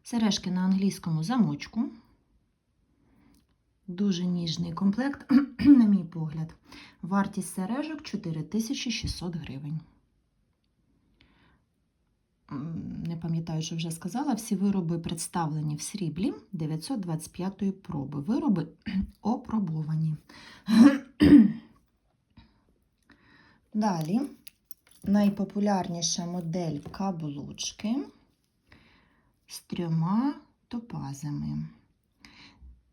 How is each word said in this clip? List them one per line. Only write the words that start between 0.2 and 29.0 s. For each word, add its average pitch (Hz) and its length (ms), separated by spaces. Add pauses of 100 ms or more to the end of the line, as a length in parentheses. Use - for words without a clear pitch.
на 180 100
англійському 185 600
замочку. 214 680 (2000)
Дуже 180 380
ніжний 170 460
комплект, 208 580
<clears throat> 277 300
на 254 240
мій 196 200
погляд. 160 500 (480)
Вартість 190 520
сережок 285 480
чотири 165 400
тисячі 220 480
шістсот 170 460
гривень. 147 440 (2750)
М, 147 540
не 165 100
пам'ятаю, 165 460
що 165 140
вже 165 140
сказала. 233 440
Всі - 220
вироби 180 420
представлені 156 800
в - 60
сріблі 180 520 (180)
дев'ятсот 160 480
двадцять 165 320
п'ятої 196 400
проби. 147 480
Вироби 202 480 (260)
<clears throat> - 280
опробовані. 160 920 (520)
<clears throat> 233 260 (2750)
Далі. 202 460 (840)
Найпопулярніша 196 1200
модель 170 520
каблучки 165 1200 (1500)